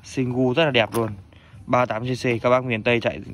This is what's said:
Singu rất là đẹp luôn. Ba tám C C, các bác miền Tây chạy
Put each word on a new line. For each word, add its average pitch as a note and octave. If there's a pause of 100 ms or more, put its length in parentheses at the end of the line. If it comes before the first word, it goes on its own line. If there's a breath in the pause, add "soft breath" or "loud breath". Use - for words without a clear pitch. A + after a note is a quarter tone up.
Singu B2+
rất E3
là D3
đẹp A2
luôn. A2+ (560 loud breath)
Ba B2
tám A2+
C B2+ (140)
C, A#2
các B2
bác B2+
miền A2+
Tây A#2+
chạy - (120)